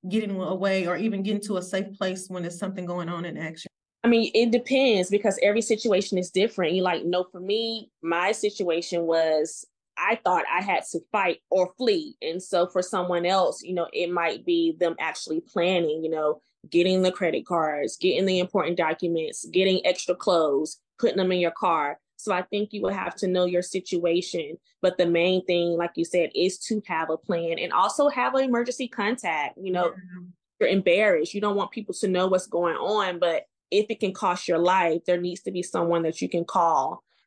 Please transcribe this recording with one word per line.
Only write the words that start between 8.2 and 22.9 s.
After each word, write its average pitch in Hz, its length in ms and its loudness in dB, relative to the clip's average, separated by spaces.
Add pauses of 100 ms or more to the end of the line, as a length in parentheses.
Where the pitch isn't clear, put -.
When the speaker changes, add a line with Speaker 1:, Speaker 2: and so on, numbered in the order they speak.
Speaker 2:
situation 175 760 -2
was 160 580 0 (320)
I 208 280 -2
thought 175 280 2
I 180 100 0
had 202 300 -2
to 170 80 -4 (120)
fight 190 260 0 (120)
or 180 280 2
flee. 196 440 -2
And 165 200 -6
so 180 240 0
for 180 160 -2
someone 180 440 -2
else, 185 360 0
you 180 120 -6
know, 170 200 -2
it 175 160 -2
might 170 340 -2
be 165 340 2
them 170 220 0
actually 160 420 -6
planning, 170 640 0
you 160 60 -2
know, 151 320 -2 (280)
getting 185 320 4
the 185 100 2
credit 175 340 -2
cards, 156 500 -2
getting 180 300 0
the 185 120 2
important 175 400 -2
documents, 165 760 -2
getting 185 340 2
extra 180 280 0
clothes, 156 680 2 (180)
putting 190 200 2
them 185 140 2
in 180 80 2
your 170 120 2
car. 156 460 0 (180)
So - 180 -4
I 185 80 0
think 208 300 -4
you 202 100 -6
would 190 120 0